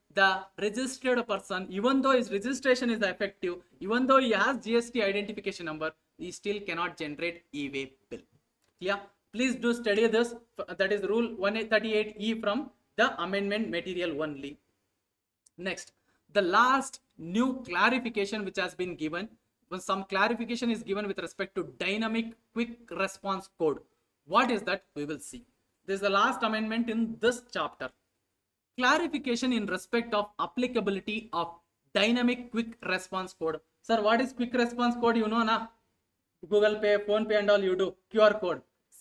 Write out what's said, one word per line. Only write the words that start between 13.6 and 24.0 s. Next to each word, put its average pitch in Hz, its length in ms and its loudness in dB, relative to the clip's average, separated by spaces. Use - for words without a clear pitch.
material 170 520 -4
only. 143 360 -8
Next, 180 360 -8
the 202 100 4
last 240 600 2
new 220 480 0
clarification 214 800 0
which 185 140 -6
has 180 180 -2
been 180 200 -6
given, 156 340 -6
when 185 100 -8
some 196 240 -4
clarification 226 640 0
is 226 140 -2
given 202 240 -4
with 190 120 -4
respect 185 360 -8
to 180 80 -4
dynamic 226 560 -2
quick 233 240 -4
response 190 640 -6
code. 151 220 0